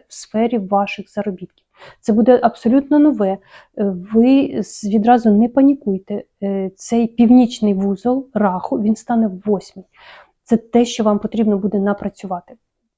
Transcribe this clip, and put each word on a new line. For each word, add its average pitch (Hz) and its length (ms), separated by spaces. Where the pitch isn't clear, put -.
в - 60
сфері 233 440
ваших 202 560
заробітків. 196 520
Це 214 120
буде 240 300
абсолютно 277 560
нове. 214 380
Е, 202 180
ви 254 500
з-, - 260
відразу 226 420
не 220 180
панікуйте. 240 760
Е, 196 320
цей 233 320
північний 233 680
вузол 202 600
Раху, 202 480
він 214 140
стане 226 320
в 185 180
восьмий. 190 400
Це 226 140
те, 240 280
що 233 180
вам 208 160
потрібно 214 380
буде 202 220
напрацювати. 196 760